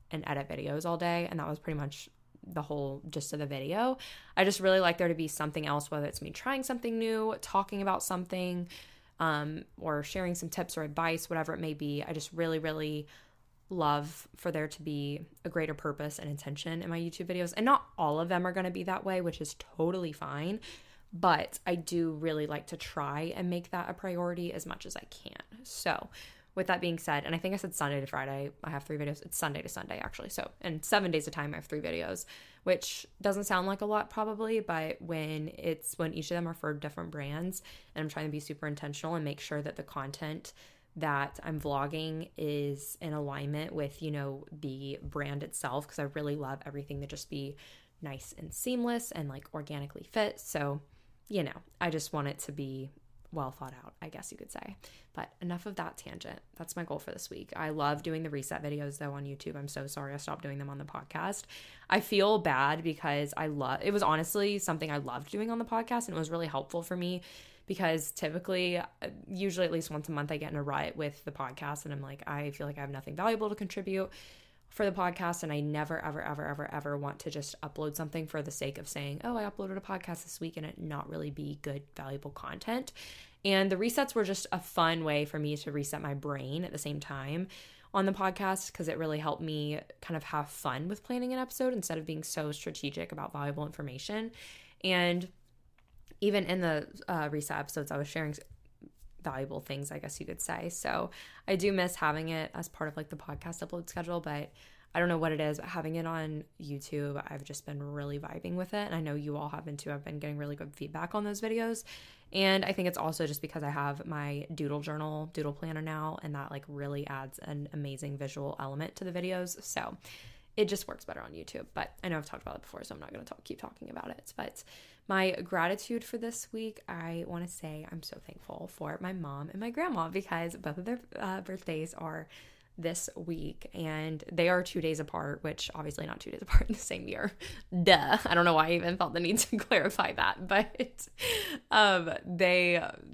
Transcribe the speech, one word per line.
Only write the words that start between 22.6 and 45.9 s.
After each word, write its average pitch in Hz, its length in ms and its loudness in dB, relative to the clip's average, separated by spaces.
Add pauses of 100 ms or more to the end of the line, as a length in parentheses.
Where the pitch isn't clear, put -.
to 165 100 -8
try 147 580 -2
and 180 140 0
make 175 200 0
that 175 220 -2
a - 20 -2
priority 175 580 -2
as - 140 -6
much - 220 -8
as - 80 -6
I - 160 -8
can. - 520 -16
So - 460 -2 (460)
with 185 120 0
that 175 140 4
being 170 180 2
said, 143 260 2
and 160 80 0
I 165 60 2
think 185 160 0
I - 20 2
said 175 160 -4
Sunday 143 260 2
to 135 60 -2
Friday, 139 460 -2 (120)
I 156 60 -4
have 143 140 -4
three 151 140 -4
videos. 147 260 -2
It's - 140 -6
Sunday 147 260 0
to - 60 -8
Sunday, - 280 -6
actually. - 320 -6
So, - 220 -4 (100)
and 160 240 -4
seven 196 240 6
days 156 160 2
of 151 80 -6
time, 147 200 -2
I - 40 -4
have - 80 -10
three 151 160 -4
videos, 85 440 -2 (360)
which - 460 2 (140)
doesn't 202 240 2
sound 185 200 4
like 196 160 0
a 208 60 0
lot 208 240 2
probably, 220 480 0
but 160 420 0
when 156 560 -2
it's, - 400 -2
when 160 160 0
each 156 160 -4
of 175 60 0
them 170 120 0
are 165 60 -4
for 151 220 -2
different 151 340 -6
brands, 156 540 -4 (320)
and 156 80 -2
I'm 156 60 -2
trying 156 180 -2
to 151 40 -2
be 151 80 -2
super 147 280 -6
intentional 147 480 -2
and 156 100 0
make 143 140 -2
sure 147 240 -2
that - 140 -6
the 143 60 -6
content 147 720 -6 (420)
that 143 480 2
I'm 156 160 -2
vlogging 156 800 0
is 143 640 0
in 156 120 -2
alignment 147 600 -2
with, 143 300 -2
you 156 80 0
know, 139 400 -2
the 139 500 -6
brand 143 400 -2
itself, 143 460 -2
'cause - 100 -16